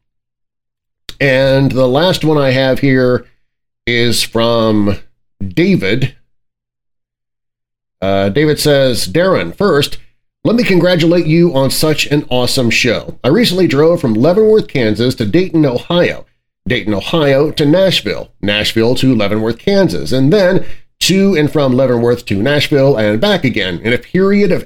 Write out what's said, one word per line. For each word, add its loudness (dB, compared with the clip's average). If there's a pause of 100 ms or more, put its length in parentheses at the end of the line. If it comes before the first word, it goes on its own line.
(1200)
And 2
the 0
last 0
one 0
I 0
have 0
here 0 (600)
is 0
from 0 (480)
David. -2 (1900)
Uh, 0
David 0
says, 0
"Darren, -2
first, 0 (460)
let 0
me 0
congratulate 2
you 2
on 0
such -2
an -2
awesome 0
show. -2
I 0
recently 2
drove 2
from 0
Leavenworth, 2
Kansas -2
to -4
Dayton, 0
Ohio, -2 (420)
Dayton, -4
Ohio 0
to -2
Nashville, 0 (100)
Nashville 0
to 2
Leavenworth, -2
Kansas, 0
and 2
then 2 (360)
to 2
and 0
from 0
Leavenworth 0
to -2
Nashville 0
and 0
back 0
again -4
in -2
a -2
period 0
of -2